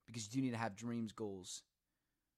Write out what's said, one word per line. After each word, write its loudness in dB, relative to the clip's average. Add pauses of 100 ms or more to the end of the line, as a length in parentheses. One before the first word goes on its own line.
because -6
you -10
do 4
need 4
to 2
have 2
dreams, 0
goals, -4 (760)